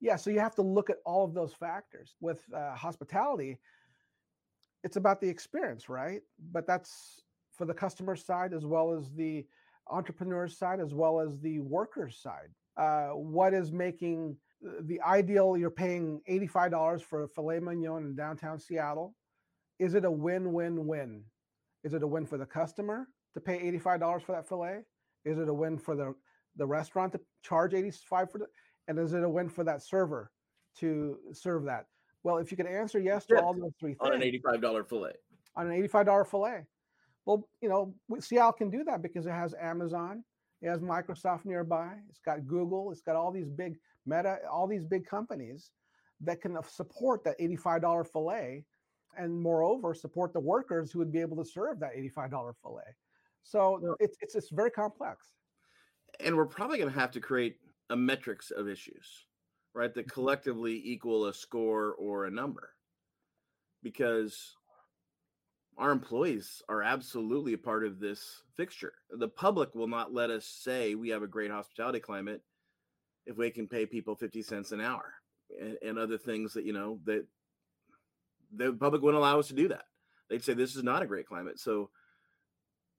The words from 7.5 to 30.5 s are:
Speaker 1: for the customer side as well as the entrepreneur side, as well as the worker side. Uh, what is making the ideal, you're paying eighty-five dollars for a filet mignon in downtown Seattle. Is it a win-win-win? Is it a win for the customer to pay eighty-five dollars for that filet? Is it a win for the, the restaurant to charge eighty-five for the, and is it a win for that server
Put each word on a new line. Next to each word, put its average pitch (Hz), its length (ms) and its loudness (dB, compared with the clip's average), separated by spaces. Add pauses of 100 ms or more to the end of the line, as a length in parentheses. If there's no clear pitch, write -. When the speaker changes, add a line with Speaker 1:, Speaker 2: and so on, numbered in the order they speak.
Speaker 1:
for - 120 -6
the 165 80 -2
customer 185 440 -4
side 185 360 -2
as 156 140 -4
well 160 260 4
as 147 220 -4
the 156 320 -4 (420)
entrepreneur 180 580 -4
side, 185 320 -2
as 151 140 -4
well 160 260 4
as 151 220 0
the 156 200 -2
worker 160 500 -2
side. 80 400 -12 (260)
Uh, 151 380 2
what 160 400 4
is 170 180 0
making 170 640 -2 (460)
the 160 180 -4
ideal, 190 560 6
you're 170 140 2
paying 170 560 -2
eighty-five 185 440 2
dollars 165 300 2
for 151 220 -4
a 143 60 -4
filet 165 320 -2
mignon 165 440 -4
in 139 100 -6
downtown 156 440 -6
Seattle. 160 560 -4 (640)
Is 180 160 4
it 196 100 6
a 180 60 4
win-win-win? 165 1120 0 (600)
Is 151 120 -4
it 151 80 0
a 151 40 2
win 151 200 0
for 151 100 -6
the 135 80 -6
customer 208 640 -4 (240)
to 165 80 -10
pay 180 180 -2
eighty-five 175 420 2
dollars 170 220 0
for 185 100 -6
that 160 140 -4
filet? 185 340 -6 (440)
Is 156 140 -2
it 160 100 0
a 147 60 2
win 160 240 0
for - 160 -4
the, 139 200 -4 (420)
the 139 100 0
restaurant 156 460 0
to 185 80 -4 (220)
charge 175 320 4
eighty-five 185 560 0
for - 80 -8
the, 208 80 -6 (420)
and 160 100 -2
is 165 140 0
it 175 100 2
a 175 60 4
win 170 200 0
for 160 160 -2
that 151 180 0
server 151 480 0 (480)